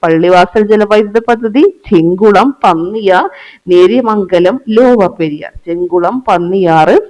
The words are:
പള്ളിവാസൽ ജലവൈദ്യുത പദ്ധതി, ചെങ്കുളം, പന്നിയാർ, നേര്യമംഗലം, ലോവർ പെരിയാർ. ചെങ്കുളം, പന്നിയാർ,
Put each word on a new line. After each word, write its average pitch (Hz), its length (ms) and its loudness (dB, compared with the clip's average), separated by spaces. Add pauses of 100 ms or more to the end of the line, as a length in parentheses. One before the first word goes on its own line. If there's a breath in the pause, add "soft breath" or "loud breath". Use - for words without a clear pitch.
പള്ളിവാസൽ 175 640 0
ജലവൈദ്യുത 214 600 0
പദ്ധതി, 240 480 0 (160)
ചെങ്കുളം, 196 680 2
പന്നിയാർ, 190 680 -2 (380 loud breath)
നേര്യമംഗലം, 185 920 0 (100)
ലോവർ 226 380 2
പെരിയാർ. 160 440 -8 (160)
ചെങ്കുളം, 175 600 -2
പന്നിയാർ, 175 840 0